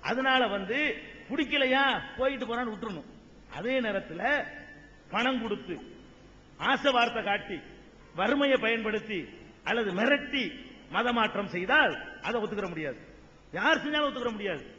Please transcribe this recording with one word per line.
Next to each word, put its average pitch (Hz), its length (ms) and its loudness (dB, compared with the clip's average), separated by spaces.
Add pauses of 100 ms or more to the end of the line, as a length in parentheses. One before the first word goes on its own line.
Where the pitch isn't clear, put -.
அதனால 262 440 4
வந்து 202 300 -2 (460)
பிடிக்கலையா, 269 600 2 (300)
போயிட்டு 262 320 0
போறான்னு 233 280 -2
விட்டுறணும். 190 360 -8 (420)
அதே 226 280 -2
நேரத்துல 196 420 -2 (880)
பணம் 247 320 2
கொடுத்து, 202 340 -4 (840)
ஆசை 269 320 2
வார்த்தை 233 320 2
காட்டி, 202 340 -2 (580)
வறுமையை 262 420 4
பயன்படுத்தி 214 600 0 (440)
அல்லது 214 280 0
மிரட்டி 269 520 2 (480)
மத 208 220 2
மாற்றம் 208 400 0
செய்தால் 196 400 4 (280)
அதை 220 160 -4
ஒத்துக்கிற 208 320 -2
முடியாது. 156 300 -6 (540)
யார் 247 280 2
செஞ்சாலும் 294 260 0
ஒத்துக்கிற 247 240 -2
முடியாது. 196 320 -4 (160)